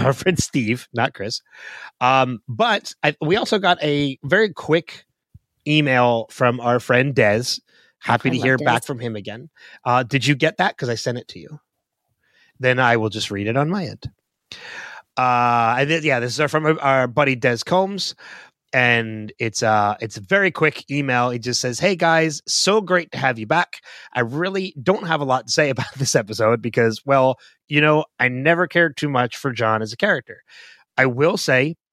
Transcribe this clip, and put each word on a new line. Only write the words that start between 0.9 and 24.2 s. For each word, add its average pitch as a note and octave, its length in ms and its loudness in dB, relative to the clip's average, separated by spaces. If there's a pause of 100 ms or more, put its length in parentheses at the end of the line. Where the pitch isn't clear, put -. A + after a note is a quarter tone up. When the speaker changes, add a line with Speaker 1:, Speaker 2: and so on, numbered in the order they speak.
Speaker 1:
not A#2+ 200 -2
Chris. - 280 -10 (580)
Um, B2+ 480 2
but G3+ 540 -2
I, D3+ 180 2
we D#3+ 160 0
also - 220 0
got F3+ 240 2
a C#3+ 420 -2
very F#3 280 2
quick - 520 -2 (640)
email B2+ 640 2
from B2 300 0
our A#2+ 200 2
friend B2+ 340 0
Des. A2+ 300 2 (560)
Happy A#2+ 300 0
Speaker 2:
I - 20 -2
Speaker 1:
to B2+ 60 -2
Speaker 2:
love G#2+ 60 -4
Speaker 1:
hear C3 120 4
Speaker 2:
Des. C#3+ 80 -4
Speaker 1:
back B2 220 2
from C3+ 120 -8
him A#2 160 -8
again. G#2+ 360 -12 (340)
Uh, B2+ 200 2
did A#2+ 220 -2
you D3 80 2
get D#3 220 0
that? F#3+ 220 0
'Cause C3 100 -6
I A#2+ 60 -2
sent A#2+ 240 -6
it B2 100 -16
to - 100 -18
you. D3 220 -18 (960)
Then B2+ 220 2
I A#2+ 160 6
will A2 140 0
just G2+ 200 -6
read G2+ 160 -4
it A2+ 120 0
on D3 100 0
my F#3+ 160 -2
end. - 260 -12 (1080)
Uh, A#2+ 640 2
and C#3+ 80 0
th-, D#3+ 160 -2
yeah, C3+ 160 2
this A#2+ 120 -4
is C3 80 -4
our, D3 80 0
from D#3 180 -2
our, D#3 140 2
our C3+ 260 2
buddy C3+ 300 2
Des A#2+ 280 0
Combs. F#3+ 500 -2 (580)
And A2+ 680 0
it's, A2+ 240 -4
uh, G#2+ 360 2
it's A2+ 200 -10
a - 20 -12
very F#3+ 300 2
quick - 400 -2
email. B2+ 400 0
He B2 80 -6
just A#2 220 -4
says, B2 200 -6
"Hey F#3+ 160 2
guys, D#3+ 500 2
so G#3 360 2
great F3 300 0
to A#2 60 -8
have B2+ 200 -2
you A2 80 -8
back. D#3+ 340 -2 (320)
I B2 80 -2